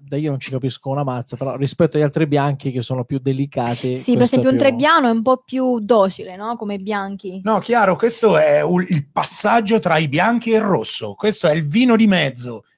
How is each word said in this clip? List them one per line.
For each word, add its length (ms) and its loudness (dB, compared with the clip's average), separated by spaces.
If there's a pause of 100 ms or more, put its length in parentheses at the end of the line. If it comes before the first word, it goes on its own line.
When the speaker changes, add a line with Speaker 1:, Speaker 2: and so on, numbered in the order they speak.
Speaker 1:
da 160 -10
io 140 -2
non 100 -4
ci 100 -14
capisco 400 -6
una 140 -4
mazza, 320 -8
però 180 -6
rispetto 420 0
agli 60 2
altri 240 0
bianchi 460 -2
che 100 -4
sono 220 -6
più 160 -6
delicati, 800 -4
Speaker 2:
Sì, 160 -4
per 20 2
Speaker 1:
questo 200 2
è 40 4
Speaker 2:
esempio 100 2
un 60 2
Speaker 1:
più 100 4
Speaker 2:
Trebbiano 400 2
è 60 2
un 100 0
po' 220 0
più 340 -2
docile, 560 0
no? 220 -8
Come 220 -8
bianchi. 680 -8
Speaker 3:
No, 160 0
chiaro, 340 2
questo 420 2
è 260 4
un, 260 2
il 200 -2
passaggio 680 0
tra 200 0
i 100 0
bianchi 420 0
e 60 4
il 60 2
rosso. 520 -2
Questo 320 -2
è 80 4
il 140 -2
vino 260 4
di 140 6
mezzo. 560 -2 (140)